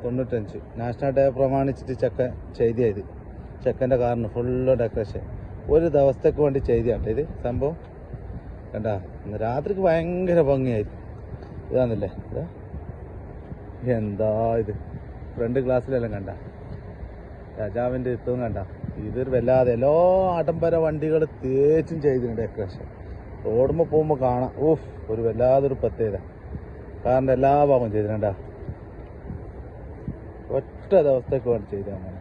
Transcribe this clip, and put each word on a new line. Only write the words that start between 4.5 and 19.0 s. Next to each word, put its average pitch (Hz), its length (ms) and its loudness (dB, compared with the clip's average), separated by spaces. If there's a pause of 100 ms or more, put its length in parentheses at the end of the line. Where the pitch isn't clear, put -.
ഡെക്കറേഷൻ 107 420 -4 (480)
ഒരു 165 120 6 (120)
ദിവസത്തേക്ക് 139 480 4
വേണ്ടി 139 240 2
ചെയ്തതാണ് 113 460 2
ഇത് 143 100 -2 (220)
സംഭവം 127 280 -2 (960)
കണ്ട. 107 160 -4 (380)
ഇന്ന് 104 120 -6 (100)
രാത്രിക്ക് 151 420 -2
ഭയങ്കര 170 500 4 (140)
ഭംഗിയായിരിക്കും. 123 500 0 (720)
ഇതാണല്ലേ 113 380 2 (200)
ഇത്, 123 100 -4 (1600)
എന്താ 107 340 0 (300)
ഇത് 104 100 -4 (600)
ഫ്രണ്ട് 120 320 0
ഗ്ലാസ്സിലെല്ലാം 123 520 0
കണ്ട 98 120 -8 (1300)
രാജാവിൻ്റെ 123 580 -2
ഇത്തും 123 280 -4
കണ്ട. 104 160 -4 (480)